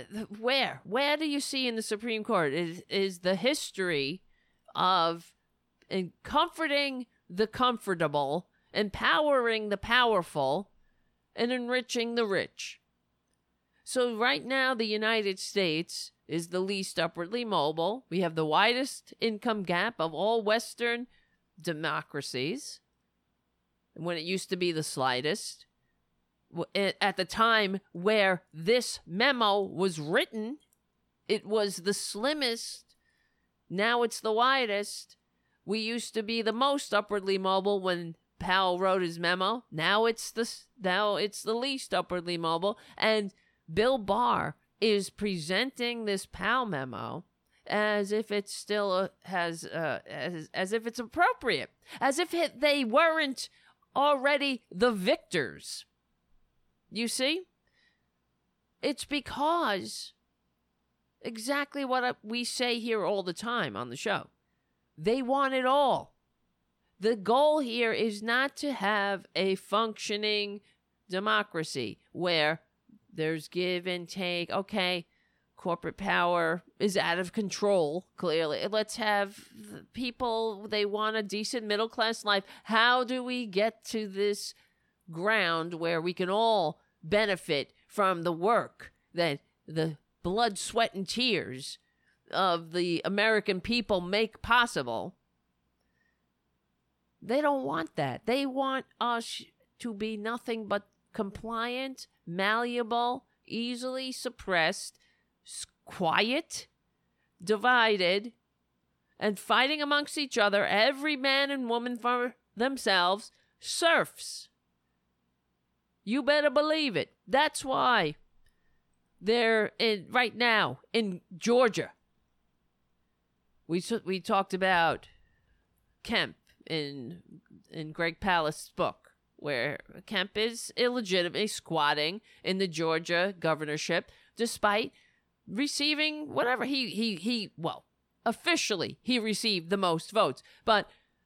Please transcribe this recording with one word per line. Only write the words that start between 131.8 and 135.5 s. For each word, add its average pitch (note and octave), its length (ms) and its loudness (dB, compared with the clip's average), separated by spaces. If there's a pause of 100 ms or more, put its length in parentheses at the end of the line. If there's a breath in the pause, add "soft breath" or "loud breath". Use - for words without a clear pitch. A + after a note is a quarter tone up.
in F#3+ 140 -2
the G3 100 0
Georgia E3+ 720 0
governorship, D#3 720 -2 (240 soft breath)
despite A3 560 0 (560 soft breath)
receiving D4 880 -2